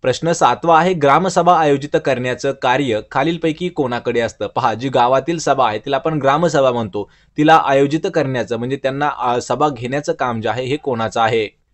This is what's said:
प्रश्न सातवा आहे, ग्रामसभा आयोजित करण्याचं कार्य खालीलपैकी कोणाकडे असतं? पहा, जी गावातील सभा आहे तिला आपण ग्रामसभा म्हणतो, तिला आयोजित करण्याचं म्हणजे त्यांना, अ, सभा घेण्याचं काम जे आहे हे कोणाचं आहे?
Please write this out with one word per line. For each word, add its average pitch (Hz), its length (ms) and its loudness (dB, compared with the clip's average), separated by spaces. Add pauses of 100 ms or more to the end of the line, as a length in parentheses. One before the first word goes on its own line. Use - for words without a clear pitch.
प्रश्न 160 300 -2
सातवा 160 480 2
आहे, 180 140 2
ग्रामसभा 170 640 2
आयोजित 143 460 0
करण्याचं 127 460 -2
कार्य 131 480 0 (120)
खालीलपैकी 165 580 -2
कोणाकडे 127 500 -2
असतं? 110 280 -4
पहा, 127 260 -2
जी 127 160 -6
गावातील 131 480 2
सभा 135 320 0
आहे 107 100 -4
तिला 135 160 -4
आपण 156 240 -2
ग्रामसभा 139 520 2
म्हणतो, 107 400 -6 (260)
तिला 190 180 6
आयोजित 143 580 2
करण्याचं 127 440 -2
म्हणजे 123 180 -4
त्यांना, 139 440 -2
अ, 123 220 0
सभा 135 280 0
घेण्याचं 135 440 -4
काम 120 280 -4
जे 113 80 -2
आहे 120 160 -2
हे 135 120 -2
कोणाचं 117 440 -2
आहे? 113 520 -2